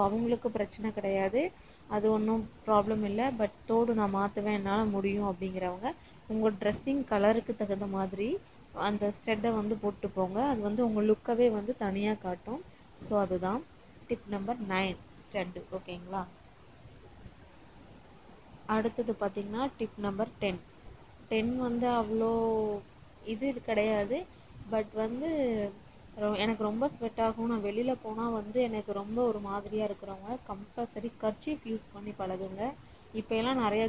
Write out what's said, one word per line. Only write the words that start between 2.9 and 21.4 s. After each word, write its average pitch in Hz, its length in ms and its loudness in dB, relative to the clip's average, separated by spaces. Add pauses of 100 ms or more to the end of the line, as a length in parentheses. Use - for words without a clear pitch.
இல்ல. 202 160 0 (100)
But 214 220 0 (120)
தோடு 233 280 4
நான் 208 220 2
மாத்துவேன், 202 440 0
என்னால 202 280 2
முடியும் 202 420 2
அப்படிங்கிறவங்க 185 600 -4 (380)
உங்க 220 260 2
dressing 262 500 0
கலருக்கு 220 500 4
தகுந்த 196 340 -2
மாதிரி 190 400 0 (500)
அந்த 208 320 2
ஸ்டெட்டை 220 420 0
வந்து 214 240 0
போட்டு 202 320 -2
போங்க. 190 360 0
அது 277 160 2
வந்து 208 240 0
உங்க 214 180 2
லுக்கவே 226 480 4
வந்து 214 260 -2
தனியா 202 400 0
காட்டும். 202 440 -6 (380)
So - 200 -4
அதுதான் 185 420 0 (440)
tip - 240 -6
number 208 380 -2
nine 190 320 0 (180)
stud. 180 440 -6 (100)
ஓகேங்களா? 185 500 -8 (2500)
அடுத்தது 220 440 0
பாத்தீங்கன்னா 202 500 -4 (100)
tip - 260 -6
number 202 360 -2
ten. 185 240 -2 (680)
Ten 226 340 2